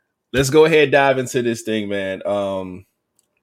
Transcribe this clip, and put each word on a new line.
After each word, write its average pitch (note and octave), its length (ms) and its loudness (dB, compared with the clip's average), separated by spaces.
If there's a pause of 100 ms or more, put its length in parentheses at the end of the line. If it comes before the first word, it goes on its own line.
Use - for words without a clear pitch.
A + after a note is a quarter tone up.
(320)
let's B2+ 180 0
go D#3 140 6
ahead D#3 200 4
and C3+ 80 0
dive C#3 260 2
into B2+ 240 -4
this A#2 200 -4
thing, A2 260 -4
man. G2 380 -6
Um, G2 600 -6 (560)